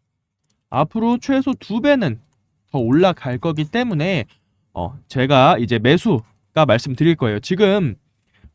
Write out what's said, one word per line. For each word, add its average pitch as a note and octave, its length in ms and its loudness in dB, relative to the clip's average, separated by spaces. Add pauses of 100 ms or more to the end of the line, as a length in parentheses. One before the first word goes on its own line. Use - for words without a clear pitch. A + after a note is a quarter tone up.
(720)
앞으로 A3 480 -2
최소 C4+ 360 -2
두 G#3+ 260 -8
배는 A3+ 400 0 (500)
더 C#3 80 -4
올라갈 C3 600 0
거기 D#3 260 -4
때문에, F#3 640 -4 (480)
어, F2+ 240 -8 (100)
제가 C3+ 500 4
이제 A#2 200 0
매수가 D3+ 880 0
말씀드릴 C3+ 500 0
거예요. G#2+ 240 -4
지금 F#3+ 560 0 (580)